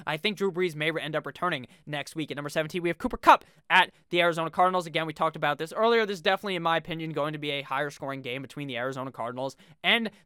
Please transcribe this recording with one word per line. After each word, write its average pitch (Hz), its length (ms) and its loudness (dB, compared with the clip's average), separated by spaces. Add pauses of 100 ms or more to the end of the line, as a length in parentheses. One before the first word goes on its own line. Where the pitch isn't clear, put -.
I 156 120 -2
think 208 200 -2
Drew 196 140 0
Brees 175 240 -2
may 151 160 0
re-, 156 100 -2
end 147 140 -6
up 151 120 -2
returning 143 420 -4 (180)
next 147 300 -8
week. 156 160 -6
At 127 40 -8
number 147 140 -6
seventeen, 160 320 -2
we 170 60 0
have 170 100 -2
Cooper - 200 -4
Kupp - 260 8 (240)
at 175 240 6 (160)
the 175 120 2
Arizona 165 300 2
Cardinals. 185 360 4
Again, 160 200 -2
we 156 60 -6
talked 160 240 0
about 147 220 0
this 160 140 -6
earlier. 226 320 4
This 202 100 -4
is 160 80 -12
definitely, 196 340 0
in 165 80 -2
my 165 120 4
opinion, 160 440 -4
going 151 140 -2
to 151 40 -8
be 147 120 -4
a 143 120 -2
higher 143 280 -4
scoring 135 320 -8
game 127 180 -6
between 143 260 -10
the 123 120 -6
Arizona 131 340 -6
Cardinals 123 420 -6 (300)
and 214 260 2 (160)